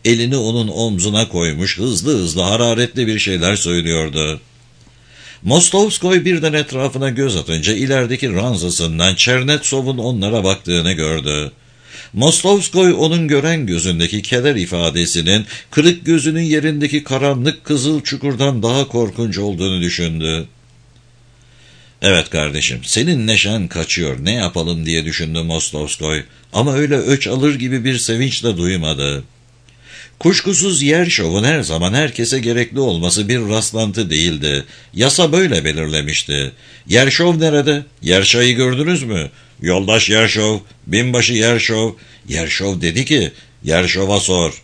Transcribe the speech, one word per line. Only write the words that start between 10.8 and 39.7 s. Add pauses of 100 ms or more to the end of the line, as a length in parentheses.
gördü. (640)
Mostovskoy
onun
gören
gözündeki
keder
ifadesinin (260)
kırık
gözünün
yerindeki
karanlık
kızıl
çukurdan
daha
korkunç
olduğunu
düşündü. (1500)
"Evet
kardeşim,
senin
neşen
kaçıyor,
ne
yapalım?"
diye
düşündü
Mostovskoy. (300)
Ama
öyle
öç
alır
gibi
bir
sevinç
de
duymadı. (960)
Kuşkusuz
Yerşov'un
her
zaman
herkese
gerekli
olması
bir
rastlantı
değildi. (300)
Yasa
böyle
belirlemişti. (360)
"Yerşov
nerede? (160)
Yerşay'ı
gördünüz
mü? (320)
Yoldaş